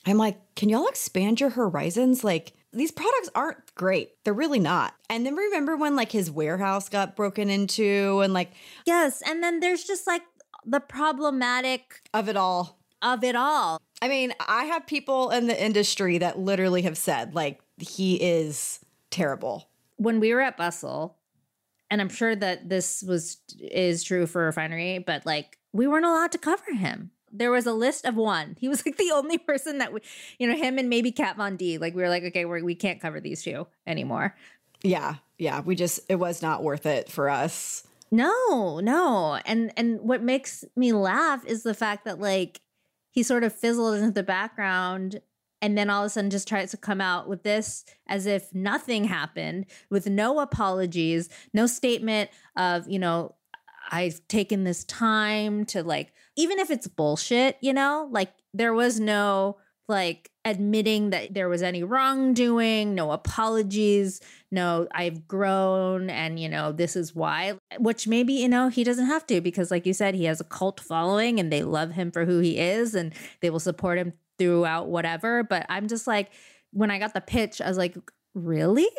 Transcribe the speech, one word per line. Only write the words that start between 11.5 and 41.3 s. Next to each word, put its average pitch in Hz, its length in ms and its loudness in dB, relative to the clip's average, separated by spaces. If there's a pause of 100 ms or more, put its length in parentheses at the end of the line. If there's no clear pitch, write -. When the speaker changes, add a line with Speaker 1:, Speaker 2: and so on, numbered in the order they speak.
Speaker 1:
Of 214 160 0
it 208 80 -2
all. 180 400 0 (240)
Speaker 2:
of 240 220 0
it 247 120 0
all. 240 460 0 (200)
Speaker 1:
I 233 60 0
mean, 262 260 0 (140)
I 233 180 0
have 330 200 -4
people 269 460 0
in 240 160 2
the 233 140 0
industry 202 580 2
that 175 200 0
literally 185 440 2
have 175 140 -2
said, 147 380 -2
like, 147 260 -4 (160)
he 185 440 0
is 160 580 0 (320)
terrible. 139 580 -4 (280)
Speaker 2:
When 226 220 2
we 220 140 4
were 247 80 2
at 262 160 -2
Bustle, 160 600 -6 (720)
and 208 120 0
I'm 190 80 -2
sure 226 260 0
that 190 340 -4
this 185 340 -2
was, 180 340 -4 (220)
is 175 440 0
true 180 240 0
for 170 180 -2
Refinery, 165 540 -4
but, 160 260 -4
like, 151 320 -4 (160)
we 233 140 2
weren't 311 180 4
allowed 339 280 2
to 349 40 0
cover 349 360 -2
him. 185 380 -4 (200)
There 233 200 0
was 247 140 4
a 240 80 0
list 233 320 0
of 240 100 -2
one. 175 440 0
He 254 80 -2
was, 269 180 0
like, 302 120 -2
the 359 160 2
only 302 240 2
person 285 420 -2
that 240 140 -2
we, 208 80 -8 (380)
you 247 80 0
know, 233 80 2
him 262 220 0
and 254 120 0
maybe 240 220 2
Kat 226 260 -2
Von 202 180 -2
D. 175 220 -2
Like, 165 160 -4
we 180 80 -4
were 180 80 2
like, 175 140 0
"Okay, 175 220 -2
we're, 170 180 -4
we 175 120 -2
can't 180 260 -4
cover 156 180 -6
these 151 240 -10
two 151 240 -8 (180)
anymore." 139 500 -4 (460)
Speaker 1:
Yeah, 156 340 0 (220)
yeah. 147 240 -2
We 175 140 0
just, 170 240 -2 (100)
it 190 60 2
was 175 260 -2
not 160 220 -2
worth 147 220 -2
it 143 260 0
for 143 180 0
us. - 560 -2 (260)
Speaker 2:
No, 262 680 2
no. 214 640 2
And, 226 300 0
and 233 240 0
what 226 240 0
makes 254 400 -2 (140)
me 247 160 4
laugh 240 520 2